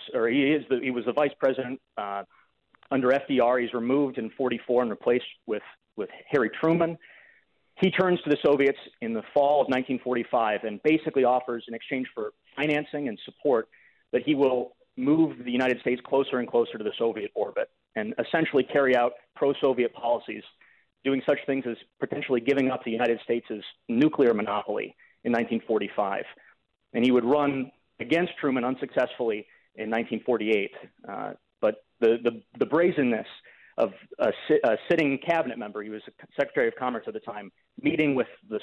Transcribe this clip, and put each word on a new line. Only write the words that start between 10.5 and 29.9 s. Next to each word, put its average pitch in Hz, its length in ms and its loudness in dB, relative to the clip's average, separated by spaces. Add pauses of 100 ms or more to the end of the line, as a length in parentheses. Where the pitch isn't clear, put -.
and 104 180 -8
basically 156 400 2
offers, 123 440 0
in 117 60 -12
exchange 131 400 -6
for 107 200 -8 (220)
financing 147 520 -2
and 104 180 -8
support, - 440 -2 (420)
that 120 120 0
he 147 120 2
will 131 400 2 (220)
move 139 460 2
the 123 80 -6
United 123 300 0
States 123 240 0
closer 135 320 0
and 120 100 -2
closer 117 300 0
to 107 60 2
the 104 140 -2
Soviet 110 360 -2
orbit - 360 -4 (260)
and 110 240 -4
essentially 151 440 2
carry 131 320 2
out 123 180 2 (220)
pro-Soviet 135 580 2
policies, 113 500 -4 (600)
doing 135 220 0
such 139 220 2
things 135 200 -2
as 117 80 -6 (240)
potentially 135 400 -2
giving 131 300 2
up 123 160 -4
the 117 60 -4
United 117 320 0
States' 113 400 -4 (260)
nuclear 127 460 4
monopoly 104 600 -4 (280)
in 120 80 -2
nineteen 117 340 0
forty-five. 101 600 -2 (680)
And 117 100 2
he 127 80 4
would 123 140 4
run 135 460 0 (280)
against 165 400 -2
Truman 131 240 0
unsuccessfully 123 840 -4 (260)
in 110 160 -8
nineteen 113 340 -2